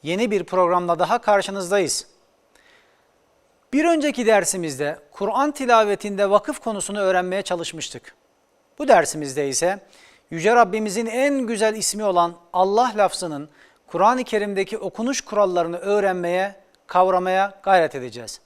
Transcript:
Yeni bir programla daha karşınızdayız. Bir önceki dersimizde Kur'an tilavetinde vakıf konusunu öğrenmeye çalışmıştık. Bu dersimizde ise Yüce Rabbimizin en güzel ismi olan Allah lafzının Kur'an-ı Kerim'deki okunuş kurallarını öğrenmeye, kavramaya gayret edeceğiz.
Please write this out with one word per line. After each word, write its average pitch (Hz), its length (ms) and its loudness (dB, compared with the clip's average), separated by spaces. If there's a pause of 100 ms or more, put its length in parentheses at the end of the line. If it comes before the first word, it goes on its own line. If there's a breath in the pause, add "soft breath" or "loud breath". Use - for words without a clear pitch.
Yeni 196 280 -2
bir 196 120 -2
programla 180 560 0
daha 180 180 0
karşınızdayız. 196 880 0 (1700 soft breath)
Bir 302 120 2
önceki 294 400 0
dersimizde 165 760 0 (120)
Kur'an 233 400 0
tilavetinde 208 800 0
vakıf 208 300 0
konusunu 202 400 -8
öğrenmeye 185 420 0
çalışmıştık. - 720 -8 (640)
Bu 285 80 -4
dersimizde 151 600 2
ise 175 320 -2 (520 soft breath)
Yüce 170 240 2
Rabbimizin 214 500 2
en 269 340 0
güzel 220 360 -2
ismi 208 280 -6
olan 175 320 2 (180)
Allah 202 420 2
lafzının 170 540 -2 (380 soft breath)
Kur'an-ı 233 360 2
Kerim'deki 202 540 -4
okunuş 233 440 -6
kurallarını 175 560 0
öğrenmeye, 190 760 -2 (320)
kavramaya 185 760 2
gayret 170 320 4
edeceğiz. 120 500 -12